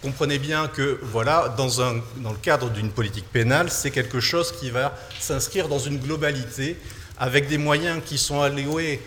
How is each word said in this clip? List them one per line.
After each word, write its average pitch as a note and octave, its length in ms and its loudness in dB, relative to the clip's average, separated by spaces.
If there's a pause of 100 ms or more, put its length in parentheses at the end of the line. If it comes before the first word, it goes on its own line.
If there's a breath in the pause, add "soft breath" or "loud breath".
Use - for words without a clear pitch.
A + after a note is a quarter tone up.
comprenez C#3+ 380 0
bien D#3 300 0
que, C#3 320 0
voilà, B2 560 4
dans B2+ 240 2
un, A#2+ 200 0 (160)
dans A#2 140 -6
le G#2+ 60 -6
cadre B2+ 320 2
d'une G#2+ 220 -2
politique G#2 380 -2
pénale, C3 400 4
c'est - 220 -2
quelque B2+ 300 0
chose E3 320 2
qui B2+ 160 -6
va B2+ 260 0 (240 loud breath)
s'inscrire D#3+ 480 0
dans C#3+ 120 0
une C#3+ 180 -2
globalité C#3 800 -2 (400 loud breath)
avec C3 320 2
des D3+ 80 2
moyens D3+ 480 2
qui C#3+ 120 -4
sont C#3+ 220 0
alloués C#3+ 680 0